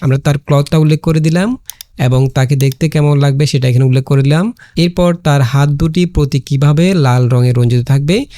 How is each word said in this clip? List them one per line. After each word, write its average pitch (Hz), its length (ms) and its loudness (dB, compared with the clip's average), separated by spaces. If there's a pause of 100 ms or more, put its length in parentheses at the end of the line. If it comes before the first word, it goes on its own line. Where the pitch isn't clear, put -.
আমরা 135 180 0
তার 143 200 -2
ক্লথটা 143 400 0
উল্লেখ 156 220 2
করে 160 200 -2
দিলাম 180 380 -2 (400)
এবং 127 300 0
তাকে 131 280 -2
দেখতে 135 320 -2
কেমন 147 300 0
লাগবে 143 280 0
সেটা 131 220 -2
এখানে 127 160 2
উল্লেখ 131 200 0
করে 139 180 0
দিলাম। 160 320 0 (220)
এরপর 175 380 0
তার 147 280 0
হাত 139 260 0
দুটি 160 380 0
প্রতি 147 340 -2
কীভাবে 147 540 0
লাল 127 340 2
রঙে 123 240 2
রঞ্জিত 120 340 0
থাকবে, 151 400 0 (120)